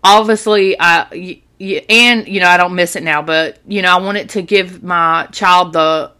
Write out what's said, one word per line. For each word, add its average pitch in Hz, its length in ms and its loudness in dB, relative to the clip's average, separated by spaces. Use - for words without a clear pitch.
obviously, 208 760 2
I, 170 320 2
y-, 180 300 -16
y-, 196 300 -8
and, 233 380 2
you 196 140 -4
know, 175 80 4
I 180 80 6
don't 180 180 0
miss 175 200 -2
it 170 80 -10
now, 151 180 -2
but, 160 460 -4
you 202 140 -4
know, 185 160 2
I 185 40 0
wanted 202 300 -6
to 202 100 -4
give 185 420 -2
my 165 480 0
child 180 420 2
the 160 460 0